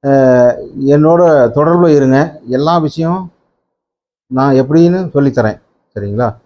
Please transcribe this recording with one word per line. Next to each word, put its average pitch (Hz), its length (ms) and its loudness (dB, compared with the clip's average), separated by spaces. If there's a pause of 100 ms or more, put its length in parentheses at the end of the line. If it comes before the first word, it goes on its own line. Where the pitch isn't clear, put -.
அஹ், 127 500 2 (320)
என்னோட 156 340 2 (340)
தொடர்புல 165 340 2
இருங்க. 143 600 0
எல்லா 147 300 -2
விஷயம் 165 540 -6 (920)
நான் 135 280 -2
எப்படின்னு 165 600 0
சொல்லித்தரேன். 131 460 -2 (340)
சரிங்களா? 104 520 -6